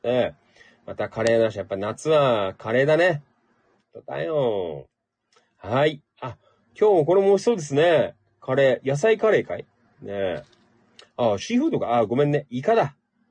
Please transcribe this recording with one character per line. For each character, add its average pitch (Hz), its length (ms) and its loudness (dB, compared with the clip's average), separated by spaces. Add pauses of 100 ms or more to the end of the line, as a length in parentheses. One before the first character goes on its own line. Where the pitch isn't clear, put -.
ね。 120 320 0 (500)
ま 95 100 -14
た 104 140 -6
カ 110 140 -6
レ 113 120 2
ー - 20 4
の 113 80 2
話、 107 120 -4
や 98 60 -6
っ - 20 -12
ぱ 98 100 -8
夏 107 340 -6
は 120 500 2
カ 110 120 -8
レ 127 120 2
ー - 20 0
だ 156 120 2
ね。 165 260 2 (720)
そ - 80 -20
う - 40 -20
だ 139 180 -8
よ。 104 640 -4 (720)
は 127 300 -2
い。 151 160 -8 (180)
あ、 127 160 -12 (420)
今 214 120 4
日 196 60 4
も 147 80 2
こ 170 100 2
れ 196 60 4
も 196 80 4
美 202 40 6
味 196 60 4
し - 40 -14
そ 240 100 2
う - 20 -2
で 180 80 -8
す 139 100 -10
ね。 147 420 2 (240)
カ 131 140 -6
レ 131 300 2
ー、 131 40 -6
野 135 80 -2
菜 220 220 2
カ 220 140 2
レ 156 80 4
ー - 40 -4
か 87 140 -10
い？ - 80 -14 (340)
ね 101 120 -14
え。 95 320 -6 (720)
あ、 110 240 0
シ - 160 -6
ー - 20 2
フ 311 120 0
ー - 20 -8
ド 143 80 -2
か。 113 180 -2
あ、 113 80 2
ご 117 100 -4
め 143 100 2
ん 147 40 0
ね。 147 220 -2
イ 123 100 -6
カ 220 140 2
だ。 170 200 0 (360)